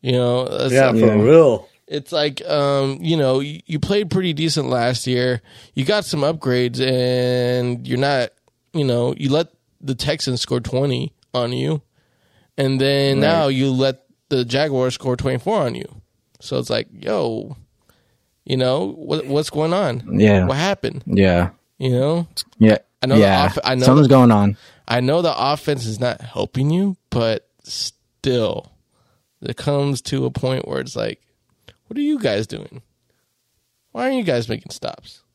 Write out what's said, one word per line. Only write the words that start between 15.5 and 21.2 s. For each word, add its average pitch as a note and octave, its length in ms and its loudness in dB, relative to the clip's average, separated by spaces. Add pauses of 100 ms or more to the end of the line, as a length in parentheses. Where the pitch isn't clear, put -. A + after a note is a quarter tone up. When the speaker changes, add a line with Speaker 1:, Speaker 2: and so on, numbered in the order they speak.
Speaker 1:
on B2+ 160 -2
you. B1 100 -10 (540)
So - 180 -6
it's - 120 -6
like, A2+ 220 -4
yo, A2+ 640 -6 (920)
you C3 80 0
know, C3 360 0
what, D3+ 340 -6
what's D3 240 -2
going D#3 220 -2
on? F3 480 -2
Speaker 3:
Yeah. G2+ 260 6
Speaker 1:
What C3 100 0
happened? F#3+ 480 -4
Speaker 3:
Yeah. F2+ 460 4 (280)